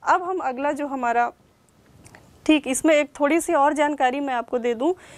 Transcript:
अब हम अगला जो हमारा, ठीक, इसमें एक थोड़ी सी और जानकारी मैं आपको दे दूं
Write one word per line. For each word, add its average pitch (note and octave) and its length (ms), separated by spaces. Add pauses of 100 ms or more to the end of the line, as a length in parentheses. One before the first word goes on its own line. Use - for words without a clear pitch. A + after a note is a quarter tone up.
अब F4+ 200
हम F#4 140
अगला C#4 340
जो D4 160
हमारा, A#3+ 440 (1120)
ठीक, D#4 220
इसमें D4+ 280
एक D4 140 (100)
थोड़ी D4 220
सी F4 120
और D4 200
जानकारी C#4+ 460
मैं C#4 140
आपको A#3+ 260
दे A#3+ 140
दूं C4+ 200 (240)